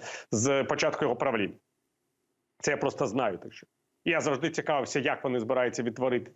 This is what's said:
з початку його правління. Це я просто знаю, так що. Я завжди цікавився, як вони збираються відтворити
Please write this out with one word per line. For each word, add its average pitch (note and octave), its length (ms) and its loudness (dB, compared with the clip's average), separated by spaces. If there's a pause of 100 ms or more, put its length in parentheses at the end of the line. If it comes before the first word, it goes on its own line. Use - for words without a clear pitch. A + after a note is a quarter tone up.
(300)
з C3+ 340 2
початку C#3+ 400 0
його B2 120 2
правління. A2+ 380 0 (1040)
Це - 100 0
я C#3+ 60 2
просто C#3 300 0
знаю, G#2+ 320 0
так - 140 -18
що. - 140 -20 (380)
Я E3 160 2
завжди C#3+ 300 0
цікавився, D3 500 0
як C#3 240 0
вони B2+ 160 0
збираються B2 420 0
відтворити B2 540 0